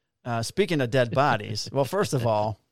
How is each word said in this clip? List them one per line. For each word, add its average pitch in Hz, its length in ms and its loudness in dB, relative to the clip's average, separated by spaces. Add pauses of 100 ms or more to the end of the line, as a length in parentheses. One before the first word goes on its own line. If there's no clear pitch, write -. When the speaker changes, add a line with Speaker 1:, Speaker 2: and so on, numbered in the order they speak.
(240)
Speaker 1:
Uh, 117 180 -4
speaking 170 400 0
of 120 80 0
dead 120 220 2
bodies, 110 580 0
Speaker 2:
<laughs> - 40 -18
Speaker 1:
well, 135 120 2
first 190 280 -2
of 123 120 0
all, 107 340 0 (120)